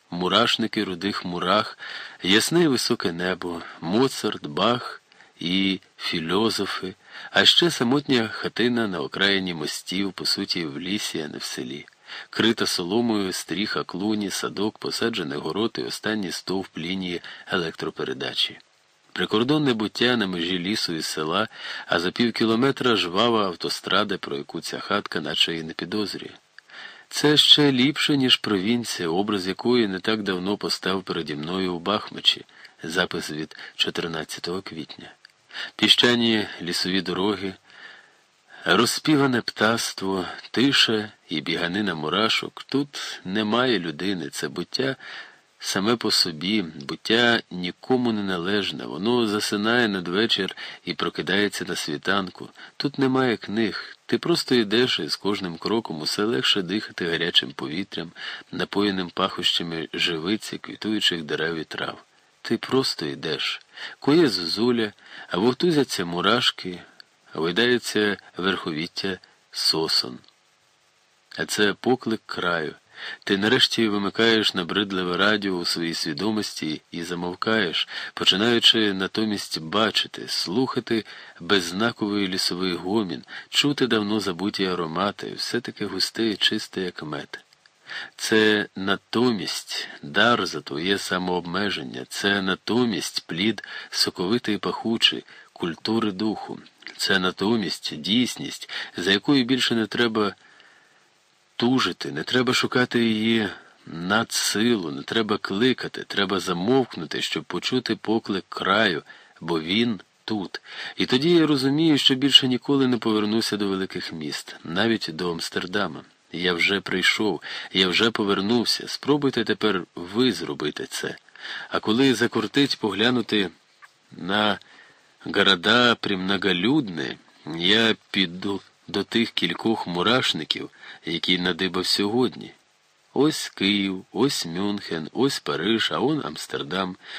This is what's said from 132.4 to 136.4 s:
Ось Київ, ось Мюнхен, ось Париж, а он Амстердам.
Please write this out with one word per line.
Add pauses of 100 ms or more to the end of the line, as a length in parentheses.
Ось
Київ,
ось
Мюнхен,
ось
Париж,
а
он
Амстердам. (220)